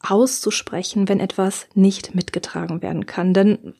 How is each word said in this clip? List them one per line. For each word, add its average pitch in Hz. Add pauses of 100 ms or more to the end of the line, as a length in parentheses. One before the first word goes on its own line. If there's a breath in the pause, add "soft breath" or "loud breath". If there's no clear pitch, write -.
auszusprechen, 202
wenn 196
etwas 196
nicht 190
mitgetragen 170
werden -
kann. 185
Denn 196